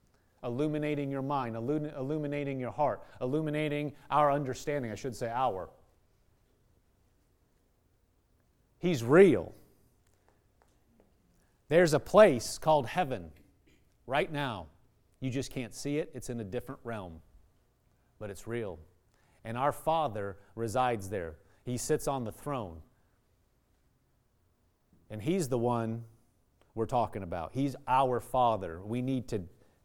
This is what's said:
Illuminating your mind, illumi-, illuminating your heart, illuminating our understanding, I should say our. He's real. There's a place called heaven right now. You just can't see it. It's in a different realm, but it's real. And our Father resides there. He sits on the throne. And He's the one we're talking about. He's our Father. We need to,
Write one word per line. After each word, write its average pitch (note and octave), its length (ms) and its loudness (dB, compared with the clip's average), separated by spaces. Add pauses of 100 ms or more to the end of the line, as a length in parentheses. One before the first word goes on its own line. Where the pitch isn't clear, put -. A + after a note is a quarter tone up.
(420)
Illuminating D3 680 -2
your C3+ 120 -4
mind, C3 340 -2
illumi-, D3 400 -4
illuminating C#3+ 640 -4
your A#2+ 100 -4
heart, B2+ 320 0 (200)
illuminating D3 720 -2 (160)
our D3 200 6
understanding, C#3 600 -2
I G#2 40 -6
should A#2 220 -8
say A#2 140 -4
our. A2 400 -2 (3000)
He's E3 240 2
real. C3 520 8 (2250)
There's D#3+ 240 6
a C#3 40 4
place F3 600 6
called D3+ 280 2
heaven A2+ 460 -4 (760)
right D3 240 0
now. B2 360 -4 (540)
You C3 100 -4
just B2+ 200 -4
can't A#2 240 -8
see C#3+ 220 -4
it. E3 160 -4
It's - 160 -10
in A#2+ 120 -6
a G#2+ 40 -6
different A2 400 -8
realm, F#2+ 380 -10 (960)
but G#2+ 100 -8
it's G2 180 -12
real. A2 320 -4 (680)
And A2+ 120 -8
our C#3+ 160 2
Father A2 640 -2 (200)
resides A#2 520 0
there. E2+ 280 -6 (280)
He B2 140 -4
sits - 280 -2
on C3+ 180 -2
the G#2+ 60 -6
throne. G2+ 520 -8 (2250)
And G#2+ 140 -10
He's E3 260 0
the B2+ 80 2
one A#2 480 0 (680)
we're A2 100 -2
talking A2+ 380 0
about. E2+ 320 -6
He's C3+ 200 -2 (140)
our B2+ 320 4
Father. G2 640 0
We A#2 160 -4
need B2+ 280 -2
to, G#2+ 120 -4 (440)